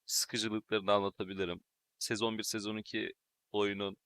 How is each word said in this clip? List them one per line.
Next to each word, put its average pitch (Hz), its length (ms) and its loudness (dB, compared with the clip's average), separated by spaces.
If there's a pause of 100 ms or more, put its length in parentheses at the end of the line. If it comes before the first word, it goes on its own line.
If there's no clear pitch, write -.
sıkıcılıklarını 107 840 0
anlatabilirim. 95 680 0 (380)
Sezon 113 400 0
bir, 110 40 -2
sezon 107 340 -4
iki 107 360 -4 (400)
oyunun 101 540 0